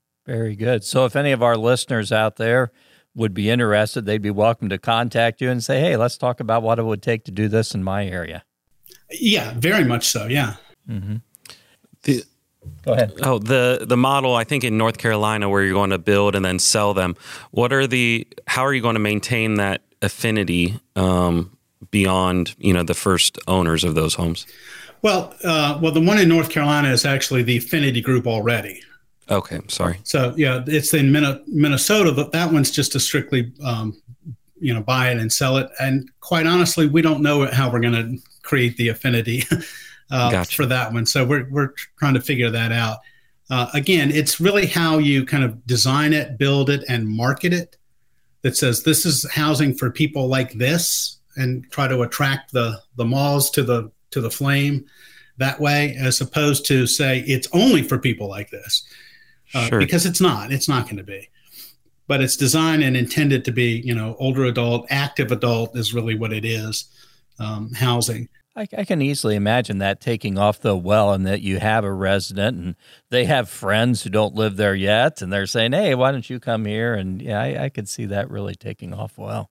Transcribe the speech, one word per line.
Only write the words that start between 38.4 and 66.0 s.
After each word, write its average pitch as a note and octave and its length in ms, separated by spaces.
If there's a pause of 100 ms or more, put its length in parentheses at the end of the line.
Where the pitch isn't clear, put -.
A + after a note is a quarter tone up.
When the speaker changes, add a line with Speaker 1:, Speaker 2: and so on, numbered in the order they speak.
Speaker 2:
create B2 340
the A#2 120
affinity, A#2 600
<laughs> - 600
uh, B2 200
Speaker 3:
Gotcha. F#2 260
Speaker 2:
for C#3+ 100
that A#2+ 260
one. A#2 140
So C3+ 180
we're, B2+ 260
we're C#3 240 (240)
trying C#3 160
to B2+ 60
figure B2 300
that A2+ 220
out. A2+ 260 (520)
Uh, B2+ 240
again, D3 360
it's D3 300
really G3 260
how E3 320
you C#3+ 280
kind C#3 180
of A2+ 220
design C3 460
it, C3+ 260
build C#3 320
it, C#3 180
and A#2 180
market B2 460
it F3 240 (680)
that B2+ 140
says, B2+ 260
"This D#3 240
is C#3+ 240
housing D3 440
for B2+ 160
people C#3+ 360
like C3 280
this," C#3+ 640 (180)
and B2+ 340
try C#3+ 180
to B2+ 140
attract C3+ 500
the, A#2 280 (160)
the A#2+ 80
malls C#3 460
to C#3+ 120
the, A#2 280 (200)
to C#3 120
the A2+ 80
flame C#3 540 (520)
that C3 240
way, D3 400
as C3 220
opposed D3 440
to C3 200
say, C3 400
"It's C3 260
only F#3+ 300
for C3 160
people G#2+ 300
like G2 220
this." - 320 (720)
Uh, A#2 140
Speaker 3:
Sure. A#2 100
Speaker 2:
because E3 260
it's F3+ 160
not, B2 320
it's C3+ 160
not B2+ 200
gonna G2+ 140
be. G2 260 (800)
But C#3 160
it's B2+ 140
designed D#3 460
and C3 140
intended C3 500
to B2+ 60
be, A#2 320
you B2 100
know, A2+ 240
older C3 260
adult, A#2+ 460
active C#3 420
adult A#2 440
is A#2 180
really A2+ 200